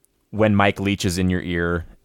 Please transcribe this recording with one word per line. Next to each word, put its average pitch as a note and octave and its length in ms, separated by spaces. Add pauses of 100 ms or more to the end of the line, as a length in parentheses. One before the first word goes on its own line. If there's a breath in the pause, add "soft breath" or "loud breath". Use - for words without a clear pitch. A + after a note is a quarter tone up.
(300)
when G#2+ 240
Mike G2+ 260
Leach G2 240
is F2+ 140
in F#2 120
your F2+ 120
ear E2+ 440 (180)